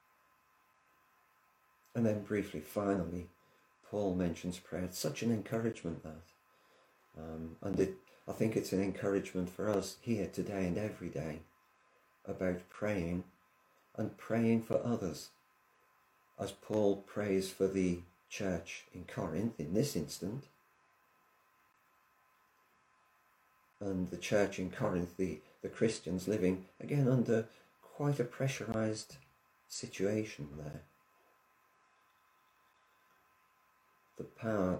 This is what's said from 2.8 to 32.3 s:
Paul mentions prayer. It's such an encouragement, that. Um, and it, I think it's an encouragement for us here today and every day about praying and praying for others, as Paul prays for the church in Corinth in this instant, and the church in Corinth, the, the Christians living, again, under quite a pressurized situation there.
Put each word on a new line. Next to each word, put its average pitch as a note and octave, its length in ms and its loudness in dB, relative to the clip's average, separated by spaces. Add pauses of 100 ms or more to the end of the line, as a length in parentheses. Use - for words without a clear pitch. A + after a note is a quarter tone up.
Paul G2+ 260 2
mentions F2+ 440 -2
prayer. - 240 -6
It's F2+ 160 -6
such - 220 -4
an A#2 100 2
encouragement, A2+ 720 -2
that. D#2+ 80 -12 (1080)
Um, D#2+ 440 -8
and F#2+ 180 0
it, F#2+ 160 2 (320)
I - 60 -4
think A#2+ 220 2
it's - 180 0
an F#2+ 100 4
encouragement F#2+ 640 0
for G2+ 200 -2
us G2 320 0
here G#2+ 260 0
today F#2+ 380 -2
and F2+ 120 2
every G2+ 320 -4
day D#2 300 -4 (880)
about F#2 420 -2
praying F#2+ 540 0 (720)
and G#2 220 -4
praying A#2 460 4
for - 200 0
others, G2 460 -2 (1080)
as G2 140 -4
Paul G#2 460 2 (100)
prays F#2+ 420 2
for - 180 2
the F#2 320 2 (300)
church F2+ 640 -4
in F2+ 120 -10
Corinth F#2+ 540 -2
in D#2 140 -4
this B2+ 220 4
instant, F#2 500 -4 (3250)
and F#2 300 -2
the F#2 80 -6
church G2 420 2
in F#2 120 -2
Corinth, - 460 0
the, E2+ 220 -2 (220)
the F#2+ 80 -4
Christians F#2 580 0
living, F#2+ 380 2 (140)
again, C#3+ 280 4
under A#2 400 4 (340)
quite C#3+ 380 0
a - 40 4
pressurized A2 920 -2 (520)
situation G#2+ 920 -2
there. D2 240 -10 (3250)